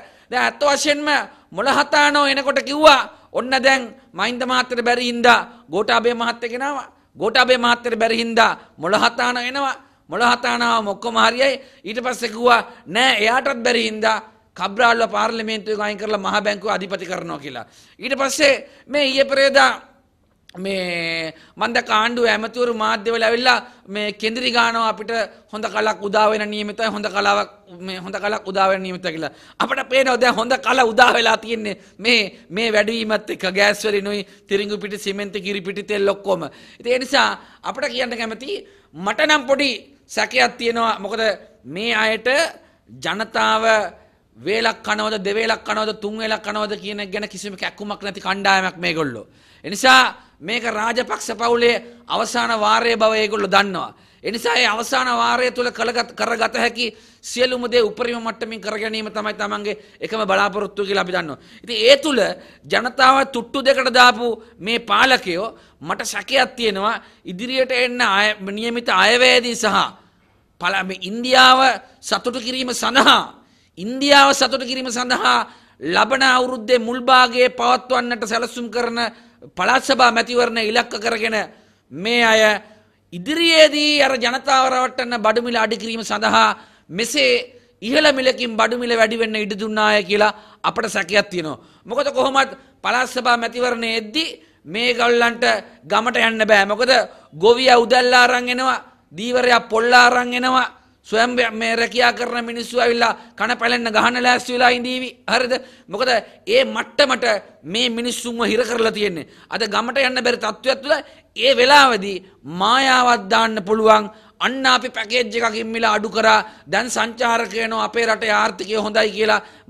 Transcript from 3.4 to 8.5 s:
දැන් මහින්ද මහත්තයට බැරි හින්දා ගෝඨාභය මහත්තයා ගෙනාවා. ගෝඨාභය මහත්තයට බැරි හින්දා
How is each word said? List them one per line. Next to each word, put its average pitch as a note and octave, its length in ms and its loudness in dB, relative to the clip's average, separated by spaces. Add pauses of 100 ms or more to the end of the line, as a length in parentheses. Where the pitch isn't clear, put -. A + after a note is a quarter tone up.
දැන් C4+ 160 4 (320)
මහින්ද A#3 280 -4 (100)
මහත්තයට B3+ 360 -2
බැරි B3 240 2
හින්දා A#3 280 4 (320)
ගෝඨාභය A#3 420 0
මහත්තයා A#3 400 -6
ගෙනාවා. C4+ 340 -6 (320)
ගෝඨාභය B3 380 2
මහත්තයට A#3+ 420 0
බැරි A3+ 180 2
හින්දා A3+ 340 2 (300)